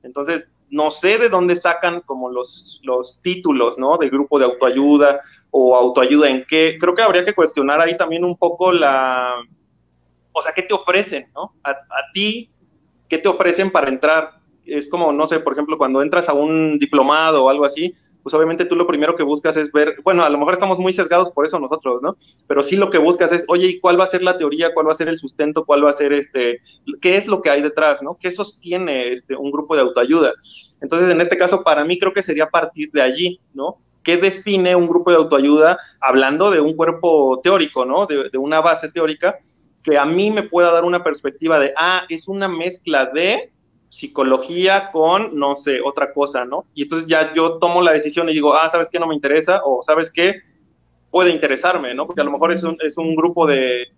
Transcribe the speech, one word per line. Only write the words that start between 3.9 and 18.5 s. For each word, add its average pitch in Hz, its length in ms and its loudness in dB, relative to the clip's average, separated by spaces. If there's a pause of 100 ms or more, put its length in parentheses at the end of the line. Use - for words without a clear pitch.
De 147 140 0
grupo 139 300 0
de 131 60 4
autoayuda 139 760 2 (320)
o 127 240 6
autoayuda 131 520 4
en 131 160 -2
qué. 160 340 2
Creo 175 140 2
que 226 100 0
habría 180 220 2
que 208 100 -2
cuestionar 151 460 0
ahí 165 160 2
también 170 280 -4
un 180 120 -4
poco 175 360 0
la, 131 600 0 (1000)
o 160 100 -4
sea, 160 100 -4
¿qué 185 100 -4
te 190 120 -2
ofrecen, 180 580 -4
no? 170 300 -14
A, 139 80 -6
a - 420 -8
ti, 214 380 -6 (580)
¿qué 160 100 -2
te 202 100 0
ofrecen 185 420 0
para 143 180 0
entrar? 156 520 -2 (240)
Es 143 240 -8
como, 170 240 0
no 151 160 -2
sé, 160 100 0
por 156 140 -2
ejemplo, 147 260 -4
cuando 135 240 0
entras 170 260 -2
a 151 40 0
un 151 480 0
diplomado 143 640 2
o 131 60 6
algo 143 140 2
así, 156 300 -4 (320)
pues 139 80 -6
obviamente 160 300 2